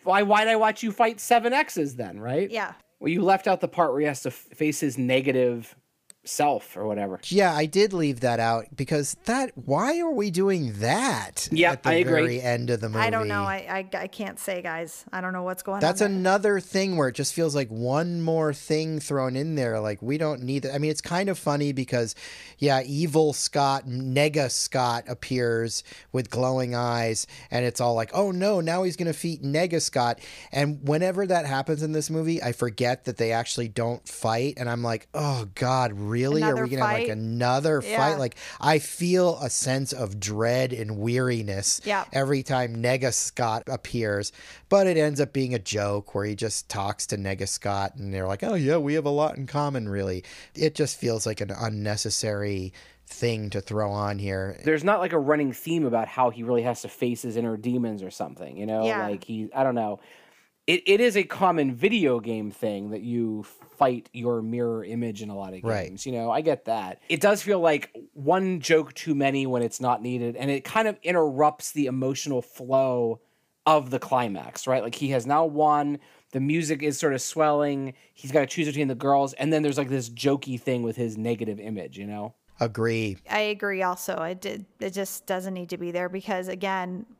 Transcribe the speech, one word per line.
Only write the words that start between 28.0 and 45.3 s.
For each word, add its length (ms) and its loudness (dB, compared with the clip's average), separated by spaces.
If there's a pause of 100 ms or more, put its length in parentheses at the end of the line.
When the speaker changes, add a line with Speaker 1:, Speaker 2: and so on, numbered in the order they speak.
Speaker 3:
"Oh 160 2
no, 320 2
now 220 0
he's 120 0
gonna 160 -2
defeat 300 -4
Nega 400 0
Scott." 380 0 (320)
And 360 0
whenever 380 2
that 220 2
happens 340 0
in 120 0
this 180 0
movie, 320 0
I 80 0
forget 540 0
that 120 -4
they 140 2
actually 380 -2
don't 380 -2
fight, 500 0
and 120 -4
I'm 140 -2
like, 320 -2
"Oh 400 -2
God, 380 2
really? 480 0
Speaker 2:
Another 200 2
Speaker 3:
Are 40 0
we 40 -6
gonna 160 0
have, 60 2
like, 160 0
Speaker 2:
fight? 100 -4
Speaker 3:
another 640 2
Speaker 2:
Yeah. 140 -2
Speaker 3:
fight?" 220 2
Like, 160 -2 (240)
I 200 4
feel 600 2
a 100 -4
sense 440 -2
of 260 -4
dread 540 0
and 260 -6
weariness 840 0
Speaker 2:
Yeah. 180 0 (100)
Speaker 3:
every 300 2
time 320 -2
Nega 380 0
Scott 540 -2
appears, 640 -2 (380)
but 180 6
it 100 4
ends 240 2
up 120 0